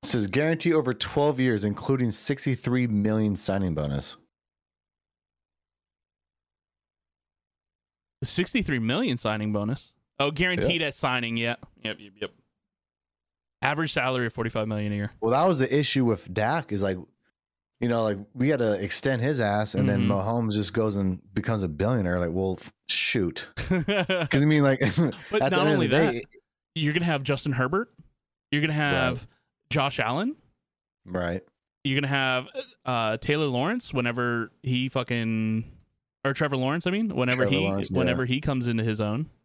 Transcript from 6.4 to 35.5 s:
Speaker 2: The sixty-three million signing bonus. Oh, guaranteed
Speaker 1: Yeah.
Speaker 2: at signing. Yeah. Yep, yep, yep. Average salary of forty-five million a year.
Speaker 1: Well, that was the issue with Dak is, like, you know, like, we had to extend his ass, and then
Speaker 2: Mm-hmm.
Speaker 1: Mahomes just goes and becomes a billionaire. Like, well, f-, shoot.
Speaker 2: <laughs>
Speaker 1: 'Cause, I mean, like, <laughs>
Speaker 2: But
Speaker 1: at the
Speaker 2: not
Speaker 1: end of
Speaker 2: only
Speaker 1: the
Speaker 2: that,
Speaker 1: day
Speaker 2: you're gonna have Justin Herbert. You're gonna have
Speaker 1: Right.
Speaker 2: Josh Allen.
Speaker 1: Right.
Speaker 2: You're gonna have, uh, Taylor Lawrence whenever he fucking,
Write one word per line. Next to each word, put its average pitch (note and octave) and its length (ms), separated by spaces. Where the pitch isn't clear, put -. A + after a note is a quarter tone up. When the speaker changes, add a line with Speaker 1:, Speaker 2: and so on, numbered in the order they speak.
Speaker 2:
The C3+ 60
sixty-three E3 520
million B2+ 380
signing G#2+ 340
bonus. G#2+ 420
Oh, C#3+ 120
guaranteed E3 500
Speaker 1:
Yeah. D#3 60
Speaker 2:
at C3+ 60
signing. A#2+ 440
Yeah. A#2 180
Yep, A2 160
yep, G#2 120
yep. G2 100
Average D3 300
salary B2+ 340
of A2+ 60
forty-five A2+ 340
million G#2 240
a G#2 40
year. G#2 160
Speaker 1:
Well, A2 100
that C#3 160
was E3+ 120
the C3 160
issue C#3 300
with G#2+ 280
Dak B2 380
is, G2+ 100
like, F#2+ 160
you A#2+ 100
know, A#2 140
like, G#2+ 140
we B2+ 160
had D3 100
to A2 140
extend A2 480
his C3+ 200
ass, G#2+ 340
and C3+ 140
then B2+ 120
Speaker 2:
Mm-hmm. G2 100
Speaker 1:
Mahomes G#2+ 420
just G2 200
goes A2 240
and F#2+ 220
becomes G#2 300
a F#2 40
billionaire. F2+ 520
Like, F2 120
well, F#2 280
f-, - 120
shoot. - 640
Speaker 2:
<laughs> - 40
Speaker 1:
'Cause, - 200
I C#3+ 120
mean, D3+ 180
like, C3+ 160
<laughs> C3+ 520
Speaker 2:
But G#3+ 100
Speaker 1:
at C3+ 80
the - 0
Speaker 2:
not - 40
Speaker 1:
end - 0
of - 140
Speaker 2:
only C3+ 200
Speaker 1:
the B2+ 100
Speaker 2:
that, D#3 160
Speaker 1:
day A#2 100
Speaker 2:
you're D3+ 180
gonna E3+ 120
have D3+ 180
Justin C#3+ 300
Herbert. C3+ 380
You're D3 100
gonna D#3 120
have C3+ 480
Speaker 1:
Right. - 60
Speaker 2:
Josh C#3 280
Allen. D#3 360
Speaker 1:
Right. F2+ 360
Speaker 2:
You're C3+ 160
gonna C#3+ 80
have, C3 400
uh, A2+ 320
Taylor D3 300
Lawrence D3 460
whenever A#2+ 580
he B2+ 260
fucking, A2+ 840